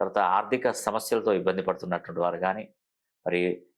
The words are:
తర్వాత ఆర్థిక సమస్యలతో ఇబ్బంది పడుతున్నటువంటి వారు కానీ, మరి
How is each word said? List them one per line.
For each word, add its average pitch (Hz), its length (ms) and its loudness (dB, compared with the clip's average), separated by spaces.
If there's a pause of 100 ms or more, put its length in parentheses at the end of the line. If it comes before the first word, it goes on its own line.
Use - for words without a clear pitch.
తర్వాత 95 280 0
ఆర్థిక 110 440 2
సమస్యలతో 110 600 0
ఇబ్బంది 92 300 0
పడుతున్నటువంటి 87 580 -4
వారు 85 180 0
కానీ, 95 260 -2 (600)
మరి 87 140 2 (380)